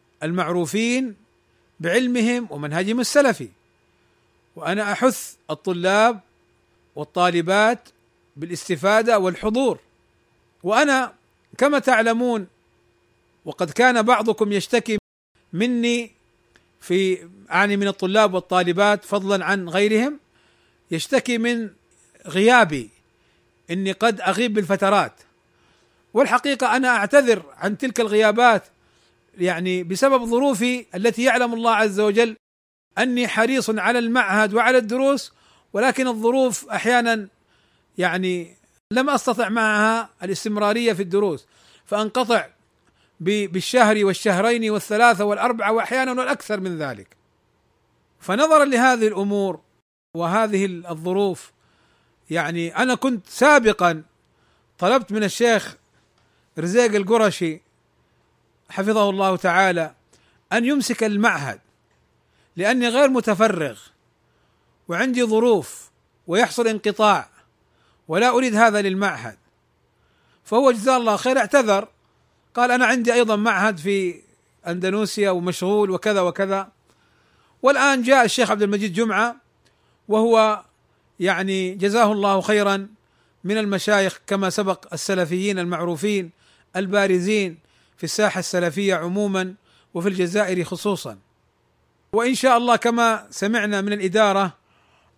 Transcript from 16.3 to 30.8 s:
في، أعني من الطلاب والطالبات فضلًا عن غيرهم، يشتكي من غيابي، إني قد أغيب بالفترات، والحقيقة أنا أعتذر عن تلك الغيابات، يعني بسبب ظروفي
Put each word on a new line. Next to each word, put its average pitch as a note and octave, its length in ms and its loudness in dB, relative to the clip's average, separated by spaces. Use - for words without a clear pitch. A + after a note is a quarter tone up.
في، F3+ 500 -2
أعني G3+ 260 2
من G3+ 100 0
الطلاب G3 460 0
والطالبات F#3 720 0
فضلًا G3 400 -2
عن F#3 240 -4
غيرهم، A3 500 0
يشتكي A#3+ 460 -2
من A#3 320 -4
غيابي، F3+ 640 2
إني F#3+ 200 -4
قد G#3+ 300 -2
أغيب G3+ 320 -2
بالفترات، G3 600 0
والحقيقة B3 640 0
أنا C4 120 0
أعتذر A#3 560 2
عن G3+ 200 -4
تلك B3+ 220 -4
الغيابات، G#3+ 640 2
يعني F3+ 460 -2
بسبب A#3+ 420 0
ظروفي B3 600 0